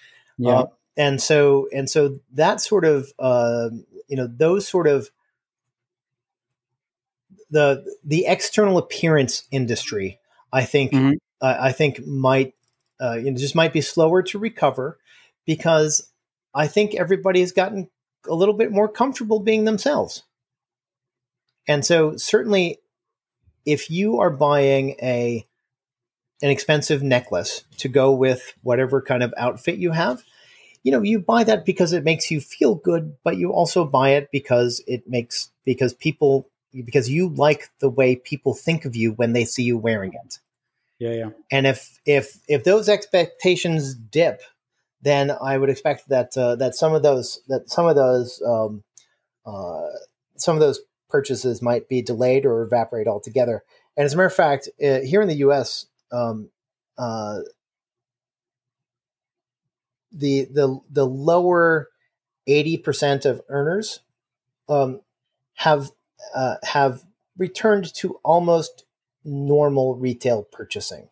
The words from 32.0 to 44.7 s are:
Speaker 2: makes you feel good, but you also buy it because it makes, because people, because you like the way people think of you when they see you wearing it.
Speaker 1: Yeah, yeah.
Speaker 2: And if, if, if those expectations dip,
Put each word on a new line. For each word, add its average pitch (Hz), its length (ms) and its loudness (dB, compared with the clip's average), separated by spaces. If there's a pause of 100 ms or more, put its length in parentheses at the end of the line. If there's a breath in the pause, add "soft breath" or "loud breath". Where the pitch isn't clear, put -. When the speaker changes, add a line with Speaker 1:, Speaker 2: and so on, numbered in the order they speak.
Speaker 2:
makes 160 260 0
you 156 100 -2
feel 233 340 0
good, 160 500 -4
but 175 140 -2
you 175 120 -2
also 170 360 0
buy 135 240 2
it 143 200 2
because 120 560 0
it 120 220 -6
makes, 120 420 -6 (140)
because 127 300 0
people, 139 520 0 (380)
because 120 240 0
you 170 220 0
like 147 400 2 (100)
the 139 80 2
way 127 280 2
people 135 360 -6
think 165 320 -4
of 123 100 -8
you 113 180 0
when 117 200 -2
they 120 140 0
see - 160 -6
you 120 160 -2
wearing 107 340 -4
it. - 260 -18 (600)
Speaker 1:
Yeah, 117 140 -6
yeah. 113 180 -8 (200)
Speaker 2:
And 135 160 2
if, - 380 -4
if, 143 340 0 (100)
if 143 160 -2
those 202 260 2
expectations 170 1040 -2
dip, 123 480 -2 (580)